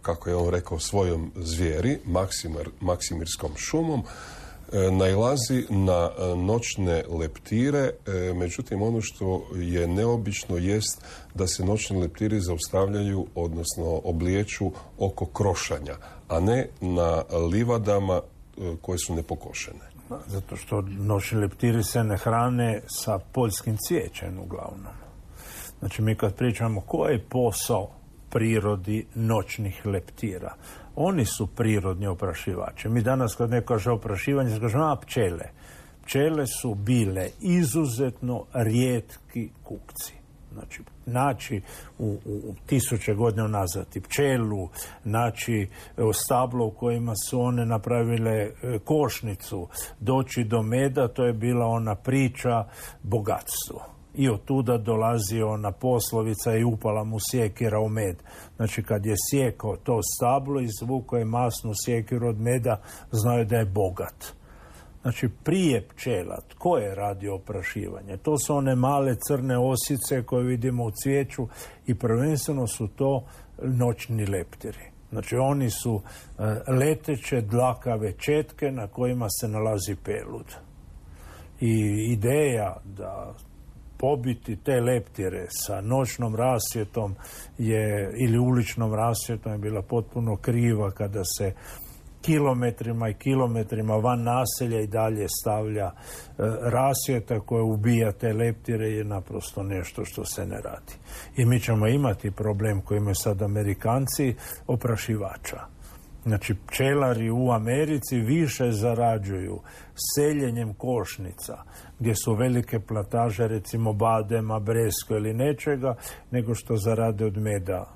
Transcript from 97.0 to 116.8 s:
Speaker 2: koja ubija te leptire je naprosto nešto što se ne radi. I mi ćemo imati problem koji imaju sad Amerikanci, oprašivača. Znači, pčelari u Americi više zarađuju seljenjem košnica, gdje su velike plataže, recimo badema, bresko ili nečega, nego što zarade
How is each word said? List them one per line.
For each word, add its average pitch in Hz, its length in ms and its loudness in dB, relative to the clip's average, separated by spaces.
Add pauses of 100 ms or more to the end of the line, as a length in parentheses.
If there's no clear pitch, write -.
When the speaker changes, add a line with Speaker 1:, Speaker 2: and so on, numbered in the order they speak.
Speaker 2:
koja 117 220 0
ubija 110 500 4
te 113 200 -2
leptire 113 580 0
je 107 140 -2
naprosto 101 580 -6
nešto 98 420 -4
što - 200 -8
se - 220 -6
ne 98 140 -6
radi. - 340 -12 (420)
I 127 80 6
mi 120 160 6
ćemo 107 260 2
imati 117 440 2
problem 104 500 0
koji 104 180 0
imaju 101 160 2
sad 101 280 0
Amerikanci, 110 920 2 (320)
oprašivača. 110 920 -2 (640)
Znači, 107 300 2
pčelari 127 760 2
u 123 200 2
Americi 127 680 2
više 127 540 2
zarađuju 104 880 2 (540)
seljenjem 131 600 2
košnica, 104 880 -4 (360)
gdje 113 160 2
su 110 200 2
velike 120 460 2
plataže, 113 680 0
recimo 110 440 0
badema, 110 640 2
bresko 113 580 0
ili 107 180 0
nečega, 135 600 0 (360)
nego 120 240 0
što 113 220 -2
zarade 110 480 2